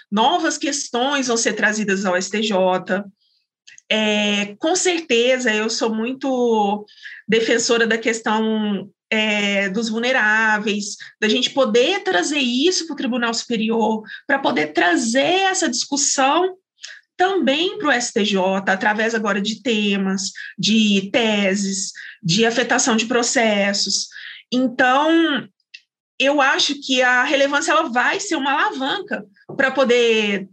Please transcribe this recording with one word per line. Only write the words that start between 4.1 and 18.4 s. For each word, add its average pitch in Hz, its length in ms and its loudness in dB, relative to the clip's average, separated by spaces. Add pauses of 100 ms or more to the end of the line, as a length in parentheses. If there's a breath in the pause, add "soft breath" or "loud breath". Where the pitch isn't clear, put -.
com 330 180 0
certeza, 254 720 2
eu 214 200 0
sou 226 240 -2
muito 233 880 0 (420 loud breath)
defensora 233 600 2
da 226 100 0
questão, 220 960 -2 (200)
é, 208 600 0
dos 226 180 -2
vulneráveis, 214 1080 0 (220 loud breath)
da 214 100 0
gente 254 220 0
poder 269 520 2
trazer 339 380 0
isso 277 460 0
pro 302 100 -10
Tribunal 240 360 -2
Superior, 226 720 -2 (240 loud breath)
pra 277 120 0
poder 254 360 -2
trazer 330 760 2
essa 370 180 0
discussão 285 880 0 (600 loud breath)
também 359 600 0
pro 311 120 0
S 240 220 0
T 214 120 0
J, 190 460 0